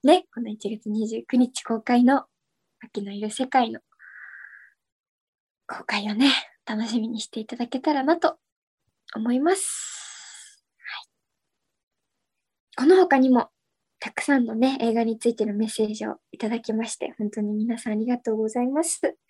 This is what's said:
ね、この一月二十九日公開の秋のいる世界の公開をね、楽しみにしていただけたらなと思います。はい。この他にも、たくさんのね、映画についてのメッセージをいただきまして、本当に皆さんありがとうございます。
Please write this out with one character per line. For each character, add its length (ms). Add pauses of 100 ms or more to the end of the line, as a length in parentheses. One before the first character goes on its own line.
ね、 300
こ 80
の 80
一 200
月 200
二 180
十 160
九 140
日 260
公 180
開 220
の 220 (580)
秋 180
の 100
い 80
る 120
世 160
界 240
の 80 (1900)
公 180
開 260
を 20
ね、 180 (340)
楽 220
し 120
み 80
に 140
し 60
て 120
い 60
た 100
だ 120
け 120
た 140
ら 100
な 140
と 200 (760)
思 160
い 80
ま 160
す。 1080 (2250)
は 80
い。 20
こ 60
の 40
他 200
に 120
も、 200 (500)
た 120
く 100
さ 160
ん 80
の 100
ね、 260
映 120
画 100
に 140
つ 120
い 60
て 100
の 80
メ 140
ッ 20
セ 160
ー 80
ジ 140
を 80 (160)
い 60
た 120
だ 100
き 140
ま 120
し 120
て、 200
本 120
当 120
に 120
皆 240
さ 140
ん 20
あ 20
り 100
が 120
と 160
う 40
ご 120
ざ 120
い 60
ま 160
す。 320 (140)